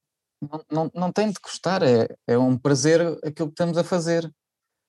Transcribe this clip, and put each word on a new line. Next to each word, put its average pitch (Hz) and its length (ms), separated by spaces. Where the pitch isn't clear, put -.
não, 147 300
não, 160 240
não 180 160
tem 214 200
de 185 100
gostar, - 420
é, 120 240
é 120 100
um 127 200
prazer 147 440
aquilo 151 240
que 151 40
estamos 170 240
a 170 60
fazer. 170 480